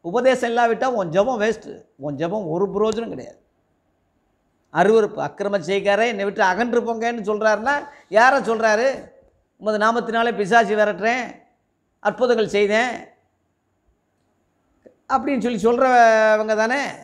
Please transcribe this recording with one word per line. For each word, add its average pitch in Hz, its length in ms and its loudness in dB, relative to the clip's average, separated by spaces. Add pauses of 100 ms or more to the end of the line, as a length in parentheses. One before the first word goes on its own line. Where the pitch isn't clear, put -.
உபதேசம் 247 480 0
இல்லாவிட்டா 233 420 0
உன் 202 180 -4
ஜெபம் 208 340 0
வேஸ்ட்டு. - 420 -6 (120)
உன் 139 200 -10
ஜெபம் 170 320 -6
ஒரு 180 260 -2
பிரயோஜனம் 214 340 -4
கிடையாது. 127 300 -16 (1300)
அருவருப்பு. 202 460 2
அக்கிரம 196 400 -4
செய்கைக்காரரே, 196 480 0
என்னை 196 180 -4
விட்டு 208 180 -2
அகன்று 220 380 0
போங்கன்னு 226 420 -4
சொல்றாருன்னா, 214 500 0 (360)
யாரை 254 320 4
சொல்றாரு? 220 680 0 (460)
"உமது 214 220 -4
நாமத்தினாலே 226 580 0
பிசாசு 208 400 2
விரட்டுறேன், 214 580 -2 (680)
அற்புதங்கள் 226 480 0
செய்தேன்" 208 420 0 (2250)
அப்படின்னு 247 480 0
சொல்லி 175 60 -6
சொல்றவங்க 220 920 4
தானே. 240 260 0 (220)